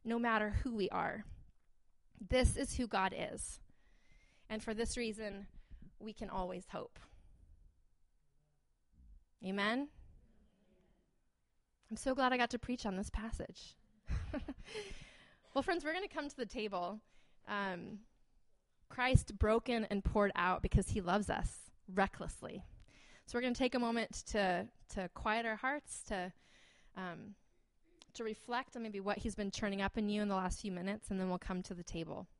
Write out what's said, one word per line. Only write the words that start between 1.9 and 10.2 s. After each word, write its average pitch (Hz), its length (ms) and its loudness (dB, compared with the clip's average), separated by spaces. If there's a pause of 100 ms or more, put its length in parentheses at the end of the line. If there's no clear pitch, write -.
This 247 300 6
is - 200 -2
who 247 100 2
God 190 280 2
is. - 460 -6 (880)
And 220 140 -4
for 226 100 -2
this 220 240 0
reason, 208 500 -4 (540)
we 214 140 -8
can - 160 -6
always 185 400 -2
hope. - 280 -8 (2500)
Amen? 208 440 2 (2000)